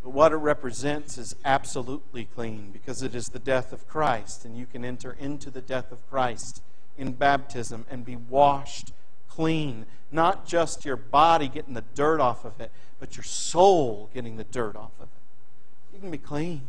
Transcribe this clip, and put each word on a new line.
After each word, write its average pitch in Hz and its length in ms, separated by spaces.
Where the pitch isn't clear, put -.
But 131 60
what 151 240
it - 20
represents 147 800
is 113 160
absolutely 135 800
clean 107 460
because 117 300
it 123 140
is 120 140
the 127 100
death 127 320
of - 160
Christ, 135 560
and 117 140
you 123 80
can 120 180
enter 123 340
into 143 320
the 131 120
death 123 320
of - 160
Christ 123 520
in 135 160
baptism 123 760
and 123 140
be 123 140
washed 139 760
clean. 156 560
Not 170 340
just 165 400
your 131 120
body 147 500
getting 139 260
the 113 100
dirt 151 240
off 123 260
of 113 160
it, 113 100
but - 180
your 123 60
soul 156 920
getting 117 240
the 110 60
dirt 110 320
off 107 240
of 143 80
it. - 840
You 196 60
can 190 120
be 151 60
clean. 151 520